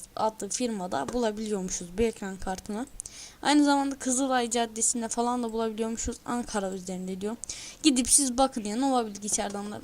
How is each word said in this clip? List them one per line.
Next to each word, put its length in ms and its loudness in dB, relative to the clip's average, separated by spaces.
adlı 340 -2
firmada 640 -2
bulabiliyormuşuz 840 -2
bir 80 4
ekran 320 -4
kartını. 480 -6
Aynı 220 6
zamanda 360 4
Kızılay 500 2
Caddesi'nde 580 0
falan 360 0
da 100 -2
bulabiliyormuşuz. 720 -2
Ankara 460 -2
üzerinde 500 -6
diyor. 140 -4
Gidip 260 6
siz 280 4
bakın 260 2
ya, 120 -2
Nova 300 2
Bilgisayar'dan 640 -4
da 120 -10